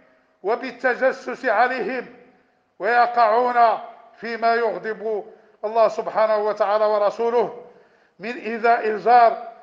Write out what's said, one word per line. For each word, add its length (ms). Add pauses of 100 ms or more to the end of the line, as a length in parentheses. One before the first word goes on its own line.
(420)
وبالتجسس 1040
عليهم، 600 (720)
ويقعون 1000 (420)
فيما 340
يغضب 680 (400)
الله 240
سبحانه 480
وتعالى 480
ورسوله 800 (540)
من 180
إيذاء 520
الجار 600 (140)